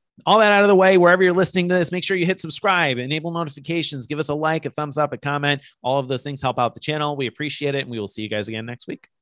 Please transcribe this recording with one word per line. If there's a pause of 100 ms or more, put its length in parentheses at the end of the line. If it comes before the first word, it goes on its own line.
(260)
all
that
out
of
the
way,
wherever
you're
listening
to
this,
make
sure
you
hit
subscribe,
enable
notifications,
give
us
a
like,
a
thumbs
up,
a
comment. (220)
All
of
those
things
help
out
the
channel.
We
appreciate
it,
and
we
will
see
you
guys
again
next
week. (120)